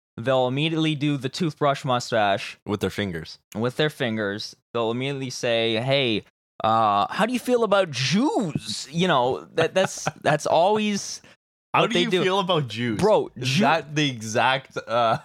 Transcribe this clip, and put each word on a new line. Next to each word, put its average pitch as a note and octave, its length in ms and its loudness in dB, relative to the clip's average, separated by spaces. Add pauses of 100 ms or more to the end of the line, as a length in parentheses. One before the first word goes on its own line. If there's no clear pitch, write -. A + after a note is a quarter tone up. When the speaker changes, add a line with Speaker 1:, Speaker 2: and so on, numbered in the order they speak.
(160)
Speaker 1:
They'll B2+ 320 0
immediately D#3 480 0
do C#3+ 220 0
the C3+ 120 -6
toothbrush D3 540 -2
mustache A2+ 840 0
Speaker 2:
With G2+ 140 -4
their F#2+ 100 0
fingers. F2 500 -6 (140)
Speaker 1:
with A#2+ 220 -4
their D#3 140 0
fingers. A2 640 -6 (180)
They'll A#2 180 0
immediately C3 400 -6
say, A2+ 440 0
"Hey, B2 480 0 (400)
uh, G#2+ 480 2
how G3+ 140 0
do B3 80 -4
you B3 60 -2
feel B3 240 2
about G3 280 2
Jews?" F#3 1000 -2
You E3+ 160 0
know, B2 480 2
that, D#3+ 180 0
that's, - 400 -2
Speaker 2:
<laughs> - 80 -20
Speaker 1:
that's D3 240 0
always G#3 760 2 (520)
Speaker 2:
How C#3+ 80 4
Speaker 1:
what G3+ 80 2
Speaker 2:
do - 60 -4
Speaker 1:
they F3 80 4
Speaker 2:
you C3+ 80 0
Speaker 1:
do. F3 120 2
Speaker 2:
feel F#3 160 2
about F3 280 0
Jews? A2+ 320 -4
Speaker 1:
Bro, F3+ 360 4
Speaker 2:
Is B2+ 140 -6
Speaker 1:
Jew- D#3 140 2
Speaker 2:
that D3+ 320 2
the D3+ 140 2
exact, A#2+ 680 -2
uh, A#2 480 0